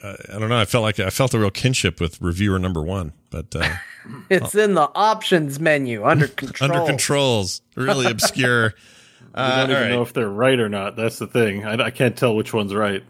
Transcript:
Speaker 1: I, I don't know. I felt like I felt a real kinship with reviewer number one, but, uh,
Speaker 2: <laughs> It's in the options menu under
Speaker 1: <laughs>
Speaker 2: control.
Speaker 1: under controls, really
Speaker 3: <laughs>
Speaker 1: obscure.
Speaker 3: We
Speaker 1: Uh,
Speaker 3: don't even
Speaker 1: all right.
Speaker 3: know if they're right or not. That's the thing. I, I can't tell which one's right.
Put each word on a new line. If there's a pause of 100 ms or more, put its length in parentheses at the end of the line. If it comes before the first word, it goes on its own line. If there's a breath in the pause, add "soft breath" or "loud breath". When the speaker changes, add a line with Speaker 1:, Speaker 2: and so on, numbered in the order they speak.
Speaker 1:
I, (180)
I
don't
know.
I
felt
like
I
felt
a
real
kinship
with
reviewer
number
one, (160)
but,
uh, (300)
Speaker 2:
<laughs>
It's
in
the
options
menu
under
Speaker 1:
<laughs>
Speaker 2:
control.
Speaker 1:
under
controls, (140)
really
Speaker 3:
<laughs>
Speaker 1:
obscure. (480 soft breath)
Speaker 3:
We
Speaker 1:
Uh, (120)
Speaker 3:
don't
even
Speaker 1:
all
right.
Speaker 3:
know
if
they're
right
or
not.
That's
the
thing.
I,
I
can't
tell
which
one's
right.